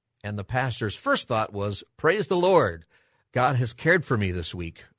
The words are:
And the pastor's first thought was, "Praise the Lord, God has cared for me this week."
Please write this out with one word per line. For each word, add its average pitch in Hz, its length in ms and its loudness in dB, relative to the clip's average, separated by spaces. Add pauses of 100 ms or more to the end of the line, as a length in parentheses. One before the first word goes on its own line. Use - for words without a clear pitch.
(240)
And 104 140 -6
the 101 60 -6
pastor's 120 520 -4
first 277 320 -2
thought 110 260 -2
was, 101 300 -6 (140)
"Praise 180 300 0
the 185 100 0
Lord, 147 480 4 (460)
God 127 240 2
has 120 180 0
cared 165 320 2
for 131 100 0
me 98 160 2
this 87 220 -6
week." 85 300 -10 (160)